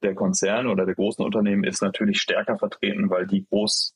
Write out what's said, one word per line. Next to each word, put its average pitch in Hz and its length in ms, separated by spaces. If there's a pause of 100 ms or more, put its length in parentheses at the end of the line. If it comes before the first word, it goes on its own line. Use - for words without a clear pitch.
der 95 140
Konzerne 101 540
oder 95 160
der 92 100
großen - 280
Unternehmen 101 400
ist - 180
natürlich 98 380
stärker 104 380
vertreten, 101 520
weil 90 180
die 98 180
groß - 500